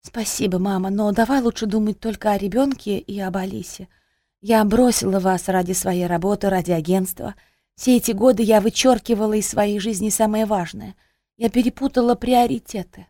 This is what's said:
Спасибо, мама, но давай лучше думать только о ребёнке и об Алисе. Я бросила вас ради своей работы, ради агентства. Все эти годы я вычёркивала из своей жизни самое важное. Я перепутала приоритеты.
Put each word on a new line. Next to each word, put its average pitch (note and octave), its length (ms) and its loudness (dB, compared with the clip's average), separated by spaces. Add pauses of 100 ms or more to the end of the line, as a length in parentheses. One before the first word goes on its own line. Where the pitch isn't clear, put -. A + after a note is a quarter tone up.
Спасибо, G#3 580 -4
мама, F#3+ 320 -2
но G#3 200 0
давай A#3 300 2
лучше A#3 240 -2
думать G#3+ 340 -2
только G#3+ 320 -2
о G3+ 60 0
ребёнке G#3 640 -2
и G3+ 200 -10
об F#3+ 180 -6
Алисе. F#3+ 500 -10 (520)
Я A3 240 4
бросила G#3+ 560 2
вас F#3 300 0
ради F#3 220 0
своей F3+ 340 -2
работы, F#3+ 440 0
ради F3+ 220 0
агентства. F3+ 640 -2 (420)
Все B3+ 220 2
эти A#3 140 0
годы A3+ 320 2
я G#3+ 180 4
вычёркивала A3 720 0
из G#3+ 160 -2
своей G#3 300 0
жизни G#3 300 -4
самое G#3+ 360 0
важное. F#3+ 500 -6 (420)
Я A3+ 120 0
перепутала A#3+ 680 0
приоритеты. A#3+ 960 -2